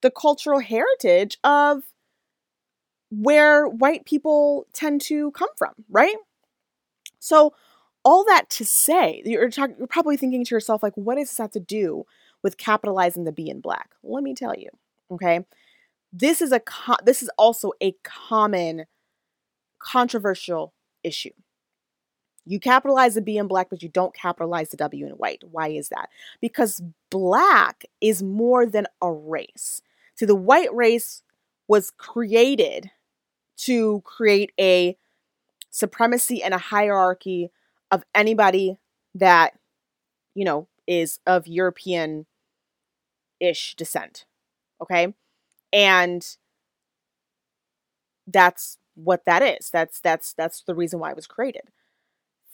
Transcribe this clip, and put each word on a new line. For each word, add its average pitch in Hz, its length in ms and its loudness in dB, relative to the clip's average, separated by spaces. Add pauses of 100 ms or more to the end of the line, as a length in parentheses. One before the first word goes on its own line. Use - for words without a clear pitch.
the 254 100 4
cultural 285 500 0
heritage 220 840 0
of 285 380 4 (1300)
where 294 580 4
white 269 360 0
people 294 680 0
tend 294 300 -2
to 294 300 -4
come 381 240 -4
from, - 160 -4 (160)
right? 359 280 2 (1040)
So 302 360 4 (500)
all 359 200 6
that 392 260 4
to - 140 -8
say, 294 600 0
you're 233 260 -2
talk-, 277 280 -6
you're 254 80 -8
probably 311 300 -2
thinking 254 280 -4
to 240 100 -6
yourself, 220 280 -2
like, 208 140 -4
"What 220 200 -4
does 285 120 -4
this - 100 -12
have 214 140 -8
to 208 80 -8
do 185 460 -6 (360)
with 190 140 -4
capitalizing 185 680 -2
the 156 80 -6
B 156 160 -12
in - 120 -12
black?" - 420 -10
Let 262 200 -10
me 269 120 -8
tell 247 200 -10
you, - 160 -16 (400)
okay? 175 340 -2 (680)
This 269 280 0
is 254 120 0
a 233 80 2
co-, - 440 -4
this 262 180 4
is 233 140 -12
also 220 440 2
a 190 220 -2
common 180 840 -2 (920)
controversial 196 920 -4 (300)
issue. - 280 -10 (1120)
You 190 160 -8
capitalize 254 560 2
the 220 60 0
B 208 160 -4
in 208 100 -4
black, 185 220 -2
but 175 120 -14
you 165 60 -14
don't 185 260 -2
capitalize 170 540 -6
the - 80 -16
W 143 300 -8
in 143 60 -16
white. - 380 -8
Why 160 180 -6
is 151 200 -10
that? - 220 -10 (300)
Because 226 400 -4 (300)
black 208 760 2 (140)
is 208 220 0
more 233 440 2
than 208 200 -4 (160)
a 175 80 -2
race. - 720 -10 (320)
See, 226 120 -4
the 202 100 6
white 247 360 4
race 233 520 0 (420)
was 208 240 2
created 220 1040 0 (640)
to 220 460 0
create 208 560 0
a 180 360 2 (760)
supremacy 233 720 -2
and 196 120 -2
a 180 40 -2
hierarchy 185 920 -2 (400)
of 190 140 0 (100)
anybody 202 640 2 (360)
that, 175 440 6 (760)
you 196 100 -6
know, 156 240 -4 (180)
is 170 400 -2
of 180 200 2
European-ish 165 800 -4 (1500)
descent, - 480 -12 (560)
okay? 175 340 -2 (580)
And 180 540 2 (2000)
that's 180 520 2 (160)
what 170 300 -2
that 180 180 2
is. 220 280 -2
That's, 165 300 -4
that's, - 340 -4
that's - 280 -8
the 180 120 -8
reason 170 260 -6
why 156 100 -8
it - 60 -12
was - 100 -20
created. - 360 -10 (920)